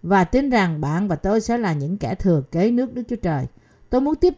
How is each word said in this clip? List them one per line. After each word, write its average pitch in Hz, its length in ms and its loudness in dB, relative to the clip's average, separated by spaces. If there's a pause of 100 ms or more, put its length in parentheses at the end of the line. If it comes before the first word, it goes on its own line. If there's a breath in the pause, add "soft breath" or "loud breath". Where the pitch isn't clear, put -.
và 185 220 4
tin 269 260 2
rằng 180 300 2
bạn 160 280 -2
và 165 80 0
tôi 202 240 0
sẽ 233 180 -2
là 202 140 -2
những 151 260 -4
kẻ 127 160 -4
thừa 170 280 2 (100)
kế 185 180 2
nước 240 240 -2
Đức 247 140 -8
Chúa 240 80 -4
Trời. 139 300 -4 (440 soft breath)
Tôi 247 100 2
muốn 294 140 0
tiếp 359 240 2